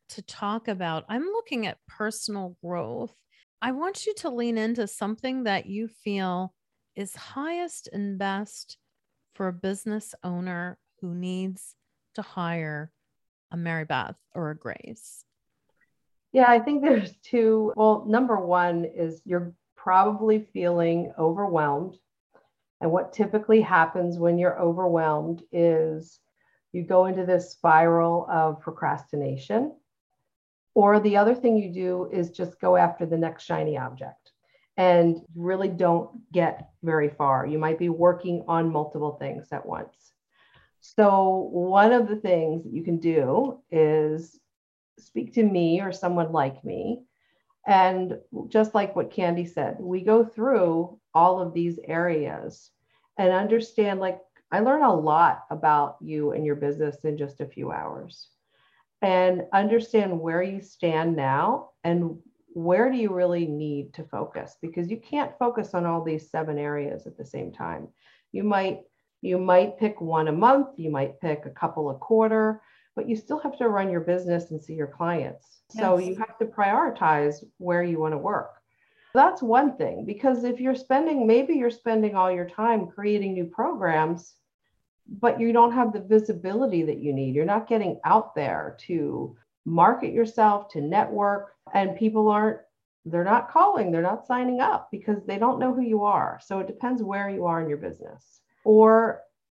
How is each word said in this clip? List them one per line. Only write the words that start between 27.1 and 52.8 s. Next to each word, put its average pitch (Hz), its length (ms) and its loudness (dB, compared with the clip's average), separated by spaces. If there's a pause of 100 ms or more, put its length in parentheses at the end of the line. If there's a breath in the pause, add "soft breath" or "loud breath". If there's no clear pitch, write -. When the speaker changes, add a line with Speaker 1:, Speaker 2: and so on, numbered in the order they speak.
Speaker 2:
this 175 260 0
spiral 170 800 4
of 160 320 -2
procrastination. 147 1120 -6 (1000)
Or 208 240 6
the 202 180 2
other 214 160 6
thing 247 240 2
you 185 160 -4
do 180 400 -4
is 175 160 -2
just 175 320 -10
go 180 160 6
after 170 280 2
the 160 120 -2
next 165 260 -4
shiny 151 320 -4
object 127 560 -12 (460)
and 170 420 4 (160)
really 185 320 -4
don't 170 640 -2
get 170 380 -2 (140)
very 156 260 0
far. 139 360 0
You 151 120 -4
might 160 220 -2
be 175 100 -2
working 175 580 2
on 165 240 0
multiple 151 480 -4
things - 320 -10
at - 140 -10
once. - 480 -12 (680 soft breath)
So 190 680 2
one 190 400 4
of 240 160 4
the 214 80 -4
things 165 480 0
that - 100 -14
you 165 100 -6
can 170 140 0
do 165 640 0 (120)
is 156 680 0 (580)
speak - 360 -10
to 226 100 4
me 175 380 2
or 190 100 -6
someone 175 400 -2
like 135 320 -2
me. - 400 -2 (640)
And 185 500 4 (300)
just 214 260 2
like 202 220 0
what - 160 -2
Candy 175 340 -2
said, 151 340 -6
we 180 220 -6
go 220 240 4
through 185 720 0 (160)
all 180 280 6
of 170 120 -6
these 170 320 -4
areas 160 840 -4 (460)